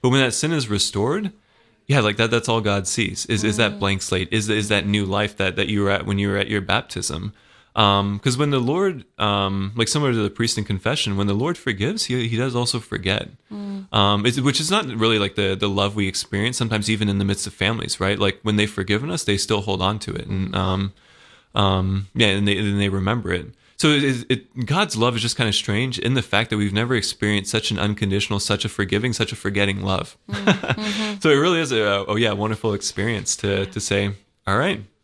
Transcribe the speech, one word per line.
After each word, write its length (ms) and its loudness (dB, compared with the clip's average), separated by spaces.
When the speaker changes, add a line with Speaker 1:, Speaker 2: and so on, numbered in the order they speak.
Speaker 1:
But 60 4
when 100 4
that 140 2
sin 180 -2
is 160 0
restored, 640 -2
yeah, 140 4
like, 180 2
that, 120 2
that's 160 2
all 140 2
God 260 0
sees, 380 -2
is, 180 0
is 140 2
that 160 2
Speaker 2:
Mm. 60 -12
Speaker 1:
blank 240 0
slate, 280 -2
is, 200 0
is 180 0
that 180 0
new 200 2
life 320 -2
that, 180 -2
that 120 -2
you 140 0
were 80 2
at 140 0
when 140 0
you 100 0
were 80 0
at 120 -2
your 120 0
baptism. 720 -4
Um, 480 4
'cause 140 2
when 140 0
the 100 2
Lord, 440 0
um, 580 0
like, 120 2
similar 240 2
to 60 2
the 100 2
priest 300 -2
in 60 -2
confession, 520 -2
when 100 2
the 80 2
Lord 220 0
forgives, 480 -2
he, 240 -2
he 80 -2
does 180 0
also 260 0
forget. 500 -4
Speaker 2:
Mm. 440 -10
Speaker 1:
Um, 320 4
it's, 120 2
which 220 2
is 100 -2
not 140 2
really, 240 4
like, 180 0
the, 220 0
the 120 0
love 260 0
we 100 2
experience 520 -2
sometimes 320 0
even 180 2
in 100 2
the 60 2
midst 220 -2
of 80 -12
families, 440 -2
right? 200 0
Like, 240 0
when 140 2
they've 140 2
forgiven 400 -2
us, 140 -4
they 140 2
still 240 0
hold 180 -2
on 200 0
to 140 -8
it. 120 -8
And, 260 -2
Speaker 2:
Mm. 20 -8
Speaker 1:
um, 280 0
um, 600 2
yeah, 140 4
and 180 2
they, 120 2
and 220 0
they 100 2
remember 420 -2
it. 140 -4
So 120 2
it, 160 4
it, 260 0
it, 360 -2
God's 300 0
love 200 2
is 60 -2
just 140 -2
kinda 160 2
strange 460 -2
in 160 0
the 80 2
fact 280 0
that 60 0
we've 160 0
never 220 0
experienced 560 0
such 220 -2
an 60 -2
unconditional, 600 0
such 260 -2
a 40 -2
forgiving, 440 0
such 200 -2
a 40 -8
forgetting 460 -2
love. 340 -4
Speaker 2:
Mm, 140 -4
mm-hmm. 720 0
Speaker 1:
<laughs> 40 -16
So 100 2
it 60 8
really 240 2
is 120 -2
a, 340 2
oh 100 -2
yeah, 160 2
wonderful 400 -2
experience 640 -4
to, 120 -2
Speaker 2:
Yeah. 160 0
Speaker 1:
to 160 -6
say, 320 0
"All 120 2
right 220 0